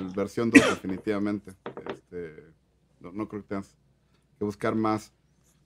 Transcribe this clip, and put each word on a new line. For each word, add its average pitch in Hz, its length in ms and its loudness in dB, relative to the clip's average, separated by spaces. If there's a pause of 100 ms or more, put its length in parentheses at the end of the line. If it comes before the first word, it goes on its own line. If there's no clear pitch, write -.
(160)
versión 101 340 0
dos - 180 10
definitivamente, 101 840 -2 (420)
este, 80 500 -12 (560)
no, 87 120 -16
no 101 160 -4
creo 104 160 -10
que - 60 -20
tengas 98 280 -6 (600)
que 104 60 0
buscar 110 280 -2
más. 110 400 0 (520)